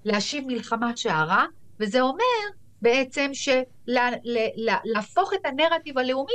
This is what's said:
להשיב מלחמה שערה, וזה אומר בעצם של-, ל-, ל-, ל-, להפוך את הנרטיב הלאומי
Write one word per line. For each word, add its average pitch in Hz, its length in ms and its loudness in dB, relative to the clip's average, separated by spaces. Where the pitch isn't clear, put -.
להשיב 208 420 -2
מלחמה 233 500 -4
שערה, 185 500 2
וזה 214 200 2
אומר 415 440 2
בעצם 262 500 2
של-, 262 300 2
ל-, 247 120 0
ל-, 220 460 -2
ל-, 190 140 0
להפוך 220 500 0
את 381 120 -2
הנרטיב 302 520 0
הלאומי 262 360 0